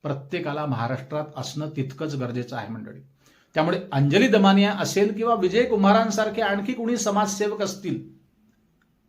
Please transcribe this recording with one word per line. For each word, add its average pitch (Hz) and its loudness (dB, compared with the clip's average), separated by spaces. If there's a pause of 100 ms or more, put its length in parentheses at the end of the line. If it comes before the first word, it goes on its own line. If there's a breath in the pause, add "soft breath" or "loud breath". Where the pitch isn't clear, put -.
प्रत्येकाला 147 -6
महाराष्ट्रात 131 -4 (120)
असणं 147 -8
तितकंच 147 -6
गरजेचं 123 -6
आहे, 104 -8
मंडळी. 110 -12 (540 soft breath)
त्यामुळे 175 0 (120)
अंजली 143 4
दमानिया 196 6
असेल 196 0
किंवा 226 0
विजय 196 2
कुमारांसारखे 214 2
आणखी 202 -2
कोणी 233 -2
समाजसेवक 208 -2
असतील, 190 -8 (920)